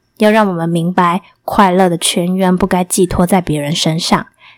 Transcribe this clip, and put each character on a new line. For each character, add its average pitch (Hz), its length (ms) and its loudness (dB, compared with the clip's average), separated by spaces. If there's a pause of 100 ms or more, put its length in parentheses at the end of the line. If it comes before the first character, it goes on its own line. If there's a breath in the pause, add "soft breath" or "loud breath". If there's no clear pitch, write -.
(180)
要 214 120 4
让 220 160 2
我 190 60 -2
们 165 160 -4
明 170 240 -2
白 180 300 0 (220 soft breath)
快 196 260 2
乐 185 180 2
的 170 80 -2
泉 180 400 -2
源 185 200 2
不 185 100 0
该 180 180 0
寄 180 220 0
托 180 200 0
在 190 140 2
别 151 180 -4
人 143 160 -4
身 165 240 -2
上， 175 280 -2 (320 soft breath)